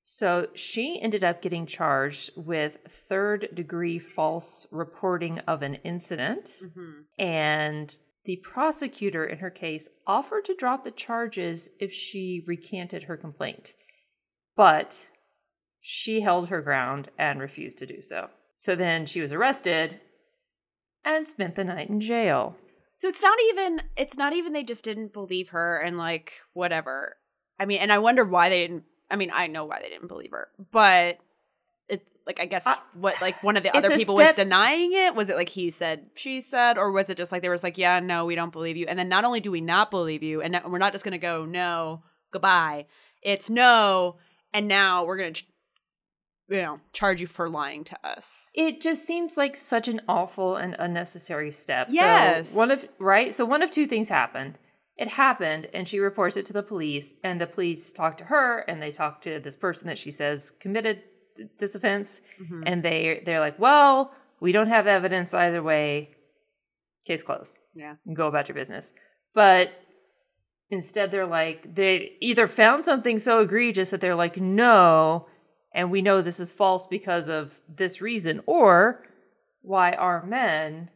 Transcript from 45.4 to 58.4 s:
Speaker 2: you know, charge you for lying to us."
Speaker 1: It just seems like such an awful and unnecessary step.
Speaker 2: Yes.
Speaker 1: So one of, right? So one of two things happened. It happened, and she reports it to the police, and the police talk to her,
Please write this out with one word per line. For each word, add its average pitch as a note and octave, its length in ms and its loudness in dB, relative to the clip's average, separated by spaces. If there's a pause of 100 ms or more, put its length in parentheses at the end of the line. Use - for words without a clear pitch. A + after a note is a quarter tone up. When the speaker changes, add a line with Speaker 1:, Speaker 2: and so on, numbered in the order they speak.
Speaker 2:
you F#3+ 140 -2
know, D#3 180 -8 (120)
charge F#3+ 280 0
you F3 80 -8
for E3 200 -6
lying D3 360 -8
to - 200 -18
us." - 520 -14
Speaker 1:
It D#4+ 240 0
just D#4+ 260 -2
seems E4+ 320 -4
like C#4+ 180 0
such A#3 320 -4
an A3+ 200 -4
awful F#3 480 -2
and F3 220 -6
unnecessary E3+ 760 -6
step. B2+ 380 -4
Speaker 2:
Yes. C4+ 600 4
Speaker 1:
So F#3 60 -6
one A#3 160 4
of, C4+ 120 -2 (140)
right? G3+ 340 2
So B3 140 -2
one D4 160 2
of E4+ 80 -2
two D4+ 160 0
things G#3+ 220 -2
happened. C3+ 500 -2 (400)
It A3+ 100 -6
happened, F#3 640 0
and F3+ 120 -6
she G3+ 140 -6
reports G3 380 0
it G3 80 -8
to G#3 80 -18
the G#3 80 -2
police, D3+ 600 -8
and F3+ 180 -6
the E3+ 60 -4
police E3+ 460 -6
talk D#3+ 260 -4
to E3+ 60 -20
her, B3 420 0